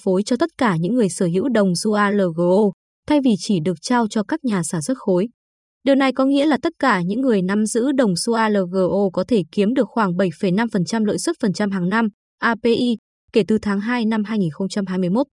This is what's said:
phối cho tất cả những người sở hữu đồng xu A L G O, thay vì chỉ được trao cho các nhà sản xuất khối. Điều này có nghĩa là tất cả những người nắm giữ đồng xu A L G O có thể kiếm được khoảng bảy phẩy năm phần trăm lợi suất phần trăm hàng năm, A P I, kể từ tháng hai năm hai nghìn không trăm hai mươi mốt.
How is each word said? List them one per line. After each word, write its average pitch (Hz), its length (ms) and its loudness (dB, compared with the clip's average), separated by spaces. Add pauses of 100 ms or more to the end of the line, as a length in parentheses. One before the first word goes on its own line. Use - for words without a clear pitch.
phối 190 200 0
cho 240 140 -2
tất 330 220 0
cả 214 220 2
những 175 140 -2
người 233 140 2
sở 185 180 -2
hữu 185 220 0
đồng 208 240 2 (100)
xu 220 100 0
A 208 180 2
L 202 100 2 (160)
G 170 40 -4
O, 185 300 4 (380)
thay 294 160 4
vì 262 140 4
chỉ 190 260 0
được 185 180 -2
trao 240 260 0
cho 214 140 -2
các 302 220 -6
nhà 208 180 -2
sản 165 200 -4
xuất 262 160 -4
khối. 190 300 0 (560)
Điều 277 100 4
này 269 180 2
có 262 120 0
nghĩa 277 220 2
là 294 160 2
tất 330 160 -2
cả 208 240 2
những 202 180 -2
người 226 220 2
nắm 208 240 0
giữ 247 260 -2
đồng 247 240 2
xu 233 160 -4
A 226 160 2
L 208 80 0 (160)
G 185 40 -2 (140)
O 196 220 0
có 185 160 -2
thể 214 140 2 (100)
kiếm 208 220 0
được 262 140 0
khoảng 196 280 -2
bảy 196 120 0 (120)
phẩy 196 100 0
năm 220 220 0
phần 180 120 0
trăm 226 200 -2
lợi 202 140 0
suất 330 220 -2
phần 202 120 0
trăm 208 180 -2
hàng 185 180 -2
năm, 220 200 0 (300)
A 233 160 0
P 208 100 -12
I, 240 320 2 (360)
kể 226 160 2
từ 220 140 2
tháng 202 180 -2
hai 240 240 -2
năm 220 200 0
hai 214 140 -4
nghìn 175 120 0
không 190 180 -6
trăm 196 180 -4
hai 185 120 -4
mươi 180 120 0
mốt. 240 260 0